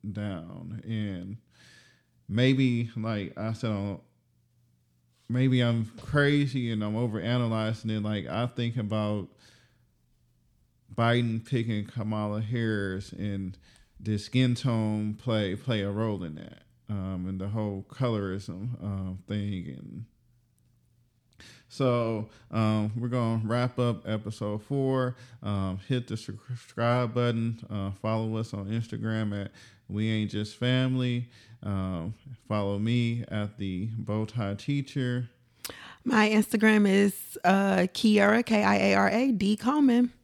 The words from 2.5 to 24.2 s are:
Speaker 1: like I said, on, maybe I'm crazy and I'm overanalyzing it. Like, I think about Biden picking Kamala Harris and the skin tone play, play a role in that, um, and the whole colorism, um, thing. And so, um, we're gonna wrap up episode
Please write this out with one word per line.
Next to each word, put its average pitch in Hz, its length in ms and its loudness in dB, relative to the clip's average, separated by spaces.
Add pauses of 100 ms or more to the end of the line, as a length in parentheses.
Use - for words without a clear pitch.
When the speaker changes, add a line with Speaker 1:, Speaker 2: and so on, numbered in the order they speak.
Speaker 1:
like 107 420 -4
I 110 160 -4
said, 110 180 -4
on, 101 280 -4 (1300)
maybe 127 340 4
I'm 117 300 2 (100)
crazy 143 720 2
and 107 120 0
I'm 104 120 -2
overanalyzing 113 1000 0
it. 107 40 -2
Like, 104 260 -2
I 110 200 -2
think 120 300 -4
about 104 500 -2 (1700)
Biden 117 500 2
picking 110 400 0
Kamala 107 560 -2
Harris 104 720 -2
and 98 460 -6 (420)
the 107 180 -2
skin 127 380 2
tone 107 600 0
play, 107 400 0
play 107 260 -2
a 101 100 -2
role 101 320 -2
in 76 120 -8
that, - 280 -16 (260)
um, 95 380 -4
and 95 120 -4
the 98 100 -4
whole 104 400 -4
colorism, 101 920 -4
um, 95 460 -6
thing. 98 500 -4
And - 280 -14 (1600)
so, 117 640 0 (200)
um, 107 480 2
we're 120 120 -4
gonna 117 360 0
wrap 120 320 0
up 120 300 -2
episode 104 560 -4